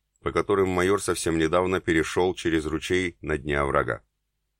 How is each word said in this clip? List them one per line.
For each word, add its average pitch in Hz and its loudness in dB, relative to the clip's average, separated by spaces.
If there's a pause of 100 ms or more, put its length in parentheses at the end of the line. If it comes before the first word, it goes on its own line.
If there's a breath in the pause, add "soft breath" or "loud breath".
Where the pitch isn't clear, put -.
(220)
по - -4
которым 95 0
майор 92 2
совсем 85 -2
недавно 90 2
перешёл 90 2
через 80 -2
ручей 85 -2
на 76 -2
дне 71 -2
оврага. 67 -2 (560)